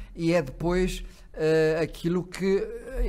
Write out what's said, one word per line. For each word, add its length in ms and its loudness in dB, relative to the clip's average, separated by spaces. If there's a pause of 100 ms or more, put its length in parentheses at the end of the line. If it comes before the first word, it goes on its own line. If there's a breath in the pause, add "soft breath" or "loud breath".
(160 loud breath)
e 160 2
é 100 4
depois, 640 -2 (300 loud breath)
eh, 480 4
aquilo 420 -2
que, 420 0 (320)
a 100 2